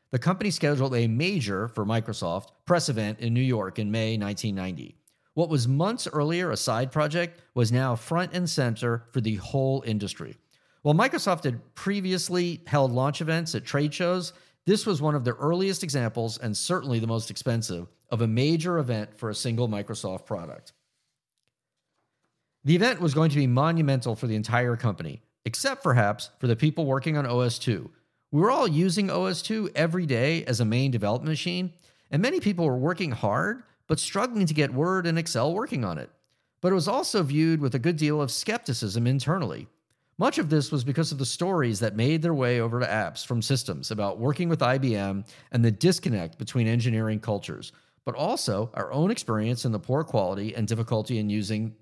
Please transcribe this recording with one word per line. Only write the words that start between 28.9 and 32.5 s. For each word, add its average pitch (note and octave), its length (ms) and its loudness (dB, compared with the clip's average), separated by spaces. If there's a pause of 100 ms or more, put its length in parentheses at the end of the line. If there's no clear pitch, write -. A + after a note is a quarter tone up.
O F3+ 140 0
S F#3+ 180 -4
two A3 320 -2
every E3 320 0
day C3+ 380 2
as A#2 140 0
a A#2+ 60 2
main B2 240 2
development A2+ 400 0
machine, F3 440 -4 (360)
and D3+ 140 2
many E4 160 0
people F3 260 2